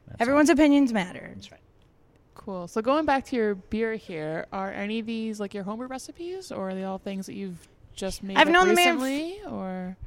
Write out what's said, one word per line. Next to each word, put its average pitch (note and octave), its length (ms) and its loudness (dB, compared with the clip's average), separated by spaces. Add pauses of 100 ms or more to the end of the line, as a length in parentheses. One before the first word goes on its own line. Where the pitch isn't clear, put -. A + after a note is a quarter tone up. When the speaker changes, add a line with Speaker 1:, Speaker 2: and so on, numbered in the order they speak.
Speaker 1:
that's - 140 -4
Speaker 2:
Everyone's C#4+ 280 6
Speaker 1:
all. E4 60 8
Speaker 2:
opinions C#4+ 360 6
matter. F3+ 440 -4
Speaker 1:
That's G3 160 -18
right. - 100 -20 (720)
Speaker 3:
Cool. F3+ 340 -10
So A3 140 -4
going C#4+ 240 2
back C4+ 220 2
to C4+ 80 -4
your G#3+ 200 0
beer A3 400 -4
here, D#3+ 560 -8
are G3 220 -6
any G#3 260 -6
of A3 60 -8
these, A3 340 -6
like, G3+ 140 -6
your G3+ 100 -8
homebrew A3 240 -8
recipes, F4 640 -12
or F#3+ 180 -6
are F#3+ 60 -6
they F#3+ 80 -6
all F#3+ 140 -6
things G3 300 -8
that - 80 -14
you've F#3+ 320 -10 (280)
just F#3+ 280 -6
made G3 120 -6
Speaker 2:
I've D4+ 120 6
Speaker 3:
up E4 60 4
Speaker 2:
known F#4 140 8
the F4+ 60 6
man F4 240 6
f- B3+ 40 -2
Speaker 3:
recently, D#4 380 -4 (100)
or? F#3 460 -8 (120)